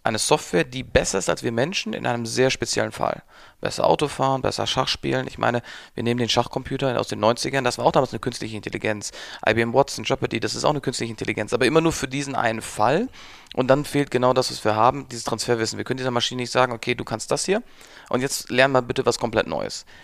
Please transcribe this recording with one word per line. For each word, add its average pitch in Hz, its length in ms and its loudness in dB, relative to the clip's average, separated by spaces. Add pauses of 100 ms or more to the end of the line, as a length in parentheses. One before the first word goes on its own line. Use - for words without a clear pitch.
Eine 110 140 0
Software, 160 440 2
die 131 220 -6
besser - 340 2
ist - 100 0
als - 140 0
wir 120 80 0
Menschen 151 440 -2
in - 120 -4
einem 120 200 -2
sehr 123 240 4
speziellen 110 420 -2
Fall. - 300 -2 (380)
Besser - 280 -4
Auto 156 180 2
fahren, 135 360 0
besser 104 260 -2
Schach 135 180 0
spielen. 131 400 -4
Ich - 100 -12
meine, 120 260 2 (320)
wir 110 100 -6
nehmen 120 140 2
den 120 100 0
Schachcomputer 131 720 0
aus - 80 -2
den 107 100 -4
neunzigern, 123 460 2
das 123 140 0
war 120 80 0
auch 165 60 6
damals 139 200 2
eine 113 80 -6
künstliche 113 360 -6
Intelligenz. 104 540 -4 (380)
I 113 60 4
B 113 80 4
M 117 120 -2
Watson, 127 300 2
Jeopardy, 123 340 -2
das 110 160 -4
ist 127 100 -4
auch 139 60 6
eine 151 100 -2
künstliche 120 300 -4
Intelligenz, 107 420 -4
aber 120 140 2
immer 151 140 6
nur 165 120 2
für - 140 -4
diesen 135 300 -6
einen 117 260 0
Fall. 147 460 2 (460)
Und 127 120 0
dann 139 180 6
fehlt 143 280 -2
genau 123 200 4
das, 127 200 2
was - 120 -10
wir 107 120 2
haben, 131 320 2
dieses 117 160 -10
Transferwissen. 113 520 -2
Wir 101 80 -6
können 127 140 -4
dieser 127 140 -2
Maschine 123 300 -2
nicht 117 100 -6
sagen, 127 200 4
„Okay, 120 220 -4
du 123 100 -4
kannst - 280 -4
das 147 140 0
hier 208 180 0 (460)
und 123 100 2
jetzt - 280 -4
lern 131 220 4
mal 127 120 4
bitte 123 240 -2
was 120 120 2
komplett 110 300 0
Neues.“ - 380 -6 (180)